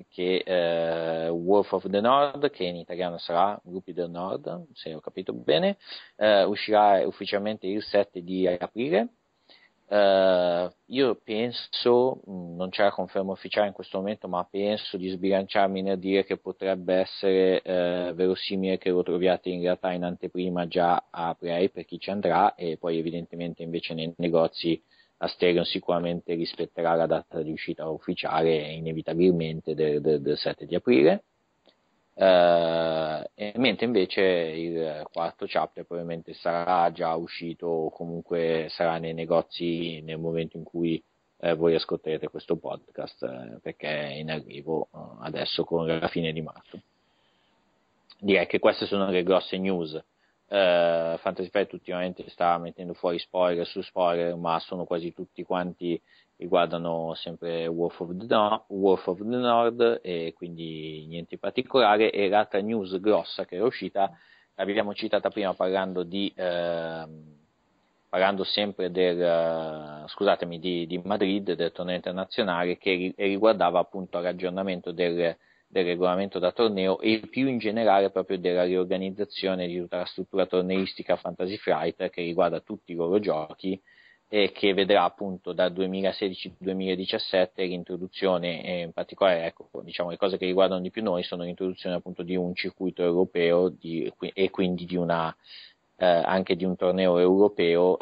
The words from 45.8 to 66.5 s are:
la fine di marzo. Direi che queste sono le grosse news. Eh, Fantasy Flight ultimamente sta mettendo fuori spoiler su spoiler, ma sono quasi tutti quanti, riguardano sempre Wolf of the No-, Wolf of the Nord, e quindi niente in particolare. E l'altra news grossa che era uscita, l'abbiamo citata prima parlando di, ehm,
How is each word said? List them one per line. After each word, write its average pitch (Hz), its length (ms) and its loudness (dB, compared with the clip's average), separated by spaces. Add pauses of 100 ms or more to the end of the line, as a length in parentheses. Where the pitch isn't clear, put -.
la 82 220 0
fine 82 240 -2
di 80 100 -6
marzo. - 380 -14 (1400)
Direi 95 300 4
che 95 120 0
queste 107 260 2
sono 98 240 0
le 90 140 2
grosse 92 340 2
news. 90 360 -2 (540)
Eh, 85 720 4
Fantasy 92 300 -4
Flight 98 240 0
ultimamente 90 560 -6
sta 87 280 2
mettendo 85 360 -8
fuori 87 260 -2
spoiler 87 480 0
su - 140 -8
spoiler, 85 560 0
ma 85 220 0
sono 87 260 -8
quasi 85 280 -4
tutti 90 300 -14
quanti, 87 580 -4 (360)
riguardano 85 760 0
sempre 82 540 -6
Wolf 85 340 -2
of 90 160 -8
the 104 100 -10
No-, 110 400 2
Wolf 95 400 2
of 90 120 -2
the 104 40 -8
Nord, 117 800 2
e 82 320 -4
quindi 80 720 -10
niente 85 280 -12
in - 40 -14
particolare. 110 720 4
E 101 160 0
l'altra 104 320 2
news 98 400 -2
grossa 95 460 0
che - 100 -12
era 92 80 -2
uscita, 98 480 -2 (440)
l'abbiamo 101 380 -2
citata 101 360 -2
prima 98 240 -2
parlando 95 500 -2
di, 95 320 -4
ehm, 82 1000 -4 (720)